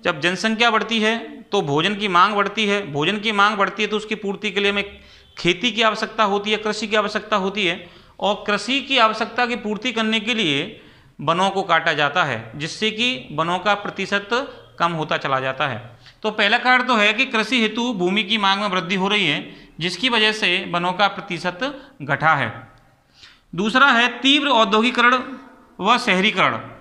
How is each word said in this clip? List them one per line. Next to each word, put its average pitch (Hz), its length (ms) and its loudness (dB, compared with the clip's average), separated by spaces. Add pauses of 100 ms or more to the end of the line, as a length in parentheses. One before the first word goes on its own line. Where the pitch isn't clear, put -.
जब 170 180 -2
जनसंख्या 220 500 0
बढ़ती 220 280 0
है 220 180 2 (260)
तो 202 200 0
भोजन 160 320 0
की 208 120 -4
मांग 190 280 4
बढ़ती 202 320 0
है, 202 140 2 (120)
भोजन 165 260 0
की 220 140 -2
मांग 202 240 2
बढ़ती 196 260 0
है 208 60 -2
तो 214 80 -2
उसकी 214 200 -6
पूर्ति 196 340 -6
के 185 80 -2
लिए 202 120 2
हमें 202 280 -6 (380)
खेती 180 340 0
की 214 120 -2
आवश्यकता 214 420 0
होती 202 260 0
है, 214 60 2
कृषि 214 300 -4
की 202 80 -2
आवश्यकता 208 420 -2
होती 196 300 -2
है 170 200 -4 (320)
और 196 280 0
कृषि 214 340 0
की 269 180 0
आवश्यकता 220 460 2
की 240 120 -2
पूर्ति 214 340 -4
करने 220 280 0
के 240 140 -2
लिए 175 500 -2 (360)
वनों 170 300 2
को 190 140 -2
काटा 165 300 2
जाता 147 300 2
है, 117 320 -4
जिससे 160 360 -4
कि 240 400 -4
वनों 160 280 -2
का 208 160 2
प्रतिशत 202 540 -6 (500)
कम 170 120 0
होता 160 260 -2
चला 139 220 -2
जाता 135 280 -2
है। 117 120 -4 (440)
तो 220 80 -2
पहला 208 260 2
कारण 247 260 2
तो 240 120 2
है 208 180 4
कि 247 120 0
कृषि 233 360 0
हेतु 233 320 0
भूमि 190 300 2
की 208 140 -2
मांग 196 240 2
में 214 60 -2
वृद्धि 185 280 -2
हो 190 120 0
रही 208 200 2
है, - 420 -6 (100)
जिसकी 180 300 -2
वजह 214 240 2
से 214 160 0 (240)
वनों 175 200 0
का 196 140 2
प्रतिशत 175 520 -4 (440)
घटा 143 320 2
है। 123 160 -2 (1040)
दूसरा 226 340 4
है 240 180 4 (120)
तीव्र 277 300 2
औद्योगिकरण 240 680 4 (640)
व 214 180 2
शहरीकरण। 185 640 2 (220)